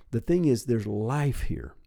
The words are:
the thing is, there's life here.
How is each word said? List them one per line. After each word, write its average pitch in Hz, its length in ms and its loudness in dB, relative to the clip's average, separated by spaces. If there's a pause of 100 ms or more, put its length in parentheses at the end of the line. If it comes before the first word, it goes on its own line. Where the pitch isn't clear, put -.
(100)
the 113 100 -2
thing 175 260 2
is, 123 180 4
there's 113 220 0
life 123 560 -2
here. - 320 -4 (120)